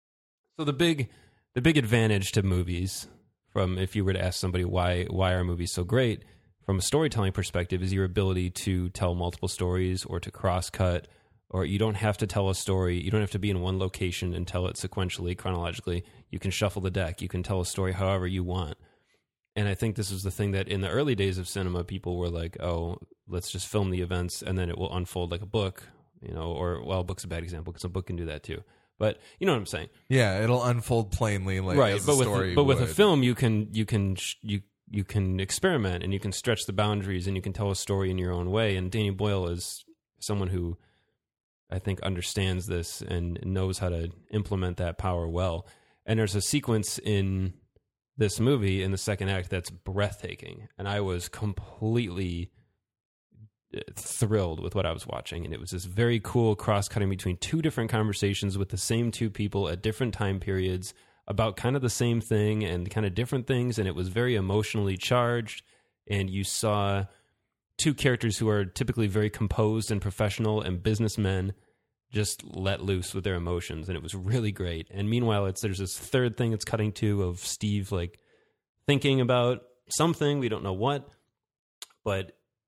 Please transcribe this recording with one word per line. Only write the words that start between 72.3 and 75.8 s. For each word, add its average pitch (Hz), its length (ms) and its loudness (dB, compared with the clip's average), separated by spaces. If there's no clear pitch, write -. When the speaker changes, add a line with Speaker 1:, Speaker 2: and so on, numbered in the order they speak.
Speaker 1:
let 95 400 -2
loose 92 300 0
with 95 100 -4
their 95 120 0
emotions. 87 560 -2
And 87 60 -2
it 71 60 -6
was 78 120 -10
really 104 360 0
great. 87 400 -6
And 101 200 -2
meanwhile, 113 340 2
it's, 95 160 -2
there's 98 180 -2
this 95 200 -4